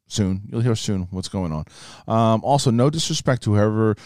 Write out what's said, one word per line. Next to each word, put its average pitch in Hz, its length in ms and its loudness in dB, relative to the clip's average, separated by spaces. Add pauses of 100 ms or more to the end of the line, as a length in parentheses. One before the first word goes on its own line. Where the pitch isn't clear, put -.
soon. 95 420 -2
You'll 117 120 -4
hear 120 120 2
soon 98 360 -2
what's 92 180 -8
going 90 240 -4
on. 78 140 -6 (420)
Um, 113 340 4
also, 139 300 2
no 120 180 4
disrespect 151 540 -2
to 104 100 2
whoever 107 400 2 (120)